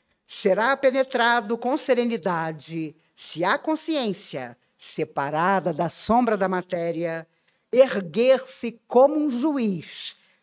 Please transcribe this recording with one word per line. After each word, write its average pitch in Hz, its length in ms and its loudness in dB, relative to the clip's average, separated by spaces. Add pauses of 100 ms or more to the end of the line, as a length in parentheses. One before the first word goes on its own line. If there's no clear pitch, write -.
(280)
será 214 500 0
penetrado 240 800 0
com 247 180 -2
serenidade 165 1200 -2 (200)
se - 280 -6
a 208 140 2
consciência, 226 960 -4 (220)
separada 160 960 -2
da 160 160 -2
sombra 220 480 2
da 190 100 0
matéria, 170 800 -4 (440)
erguer-se 240 1160 2
como 277 280 6
um 302 120 0
juiz, 240 880 -4 (280)